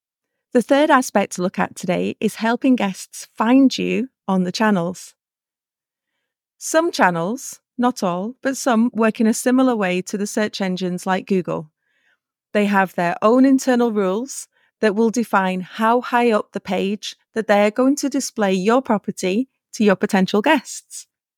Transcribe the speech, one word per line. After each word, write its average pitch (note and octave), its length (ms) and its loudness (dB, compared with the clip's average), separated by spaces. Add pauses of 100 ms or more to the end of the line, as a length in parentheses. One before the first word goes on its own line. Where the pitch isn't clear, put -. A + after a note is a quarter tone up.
(540)
The B3 80 4
third C#4+ 280 2
aspect B3+ 440 2
to F3+ 80 -6
look F#3 180 -4
at - 160 -2
today F3+ 460 -4
is A3 140 -2
helping A#3+ 420 0
guests - 560 -6
find B3+ 440 4
you F#3 300 -2 (180)
on F#3+ 200 0
the F3+ 80 -6
channels. F#3 600 -2 (1400)
Some E4 360 -2
channels, F#3 680 -2 (180)
not B3 240 0
all, F#3+ 400 -4
but C4+ 140 -4
some A#3+ 380 2
work A3 260 0
in A3 80 4
a A3 60 2
similar B3+ 420 2
way F#3 280 -2
to - 140 -8
the G3 80 -2
search G#3+ 360 -4
engines F#3 440 -4
like F#3+ 220 -2
Google. E3 440 -4 (840)
They G#3 140 0
have F#3+ 280 0
their F3 260 -2
own B3 240 4
internal B3 460 2
rules G#3 560 -4 (320)
that G#3 160 0
will A3+ 140 2
define F#3+ 500 0
how A3+ 400 0
high A#3+ 320 0
up - 220 -2
the G3+ 80 -8
page G3 560 -4 (160)
that A3 140 -4
they're G#3 220 4
going C4 280 0
to C#4+ 100 -4
display A3 460 -2
your G#3+ 280 2
property G3+ 680 -4 (240)
to A3+ 100 -2
your G3 140 4
potential G3+ 440 0
guests. - 640 -2 (320)